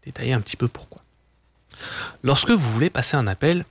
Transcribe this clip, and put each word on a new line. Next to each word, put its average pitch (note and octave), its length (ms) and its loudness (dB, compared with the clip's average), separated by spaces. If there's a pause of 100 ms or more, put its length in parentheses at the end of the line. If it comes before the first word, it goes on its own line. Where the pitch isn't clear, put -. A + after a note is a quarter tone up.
Détailler B2+ 300 -4
un A2+ 80 0
petit - 160 -10
peu A#2+ 100 0
pourquoi. - 320 -12 (1200)
Lorsque C3+ 280 2
vous D3+ 220 4
voulez B2 180 2
passer - 260 -2
un B2 100 2
appel D#3 440 0